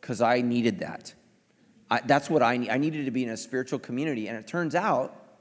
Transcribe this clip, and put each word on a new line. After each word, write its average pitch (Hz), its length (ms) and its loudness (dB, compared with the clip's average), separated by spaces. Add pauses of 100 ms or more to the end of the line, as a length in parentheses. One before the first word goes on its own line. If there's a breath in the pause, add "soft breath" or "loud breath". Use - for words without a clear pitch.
'Cause 113 220 -6
I 123 180 4
needed 117 400 2
that. - 340 -12 (760)
I, 117 100 2
that's 143 300 2
what 151 120 6
I 120 140 4
need. 120 140 -2
I 123 80 2
needed 151 260 -2
to 131 60 -2
be 127 140 -2
in 117 60 -4
a 113 60 -6
spiritual 131 420 -4
community, 123 500 -4
and 113 100 -6
it 107 80 -14
turns 165 280 -2
out 170 400 0 (260)